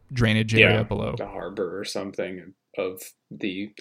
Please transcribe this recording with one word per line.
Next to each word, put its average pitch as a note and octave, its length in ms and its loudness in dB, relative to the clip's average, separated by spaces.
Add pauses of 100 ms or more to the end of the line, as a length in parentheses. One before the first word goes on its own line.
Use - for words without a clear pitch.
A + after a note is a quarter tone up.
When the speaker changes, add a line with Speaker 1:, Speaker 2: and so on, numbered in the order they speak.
(140)
Speaker 1:
drainage A2 400 4
area A2 240 8
Speaker 2:
Yeah, A2 60 2
Speaker 1:
below. - 340 -4
Speaker 2:
the - 100 -6
harbor F#2 520 -6
or G#2 60 -8
something F#2+ 680 -6 (240)
of F#2 240 -4 (280)
the G2+ 520 -6